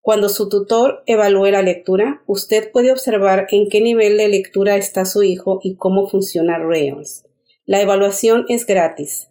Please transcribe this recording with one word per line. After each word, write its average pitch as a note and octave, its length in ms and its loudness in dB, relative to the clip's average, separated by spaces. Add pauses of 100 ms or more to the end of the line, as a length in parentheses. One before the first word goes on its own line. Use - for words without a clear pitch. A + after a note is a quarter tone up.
Cuando G#3 280 0
su G3+ 200 -4
tutor A3+ 580 0
evalúe G3+ 440 2
la G3 120 2
lectura, F#3+ 640 -2
usted G#3+ 440 -2
puede B3+ 220 2
observar G3 580 0
en G#3 180 2
qué G#3 120 2
nivel A3 360 2
de G#3+ 120 2
lectura G3 480 0
está G3 280 -4
su G3+ 180 0
hijo F#3+ 400 -2
y F#3+ 140 -6
cómo G3 320 0
funciona E3+ 500 -2
Rails. D3+ 640 -4 (420)
La G3 160 0
evaluación G3+ 680 0
es A#3+ 160 -4
gratis. E3 680 -2